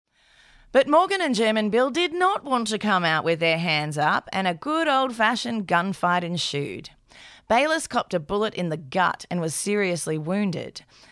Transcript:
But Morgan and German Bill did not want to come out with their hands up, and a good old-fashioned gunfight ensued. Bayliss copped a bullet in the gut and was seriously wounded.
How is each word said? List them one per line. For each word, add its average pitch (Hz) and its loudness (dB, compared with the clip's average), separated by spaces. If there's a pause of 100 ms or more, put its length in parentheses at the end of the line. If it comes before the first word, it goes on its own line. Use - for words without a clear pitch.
(720)
But 262 6
Morgan 370 4
and 302 0
German 220 2
Bill 240 2
did 311 -2
not 370 0
want 247 -2
to 214 -2
come 196 2
out 160 2
with 165 0
their 165 2
hands 151 -2
up, 156 2
and 190 0
a 180 0
good 311 -2
old-fashioned 240 0
gunfight 180 0
ensued. 143 -6 (580)
Bayliss 302 2
copped - -2
a 175 0
bullet 202 -2
in 175 -2
the 156 -4
gut 170 -2
and 180 -2
was 160 -2
seriously 185 -2
wounded. 160 -4 (280)